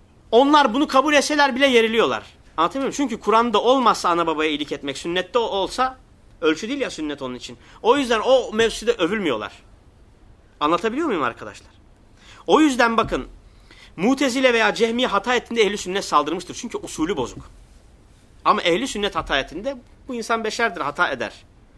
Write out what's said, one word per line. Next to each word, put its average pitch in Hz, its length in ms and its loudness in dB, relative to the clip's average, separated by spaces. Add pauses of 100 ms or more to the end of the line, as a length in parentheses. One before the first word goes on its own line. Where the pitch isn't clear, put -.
(320)
Onlar 277 420 6
bunu 285 140 0
kabul 269 260 2
etseler 285 420 2
bile 277 120 2
yeriliyorlar. 220 560 2 (340)
Anlatabiliyor 175 260 0
muyum? 208 140 -4
Çünkü 247 220 -4
Kur'an'da 220 420 2
olmazsa 226 480 2
ana 170 180 2
babaya 156 220 0
iyilik 147 220 -4
etmek, 143 260 -8
sünnette 180 420 -2
olsa 226 580 -2 (440)
ölçü 156 260 0
değil 277 140 -6
ya 208 80 -4
sünnet 147 320 -8
onun 127 140 -8
için. 120 220 -16 (240)
O 240 160 2
yüzden 240 280 0
o 226 280 2
mevzuda 220 380 0
övülmüyorlar. 165 600 -2 (1080)
Anlatabiliyor 220 480 0
muyum 180 160 -2
arkadaşlar? 113 480 -8 (760)
O 214 140 6
yüzden 240 360 4
bakın, 160 300 -2 (680)
Mutezile 262 580 2
veya 220 200 2
Cehmiye 233 340 0
hata 214 280 0
ettiğinde 233 260 -2
ehli 202 160 2
sünnet 185 280 -6
saldırmıştır. 151 500 0
Çünkü - 220 -12
usulü 165 400 -4
bozuk. - 320 -8 (960)
Ama 190 160 2
ehli 185 260 0
sünnet 202 280 -4
hata 156 240 0
ettiğinde 202 380 -8 (300)
bu 254 80 -10
insan 226 280 -4
beşerdir, 214 380 -2
hata 143 280 -2
eder. 113 240 -6 (440)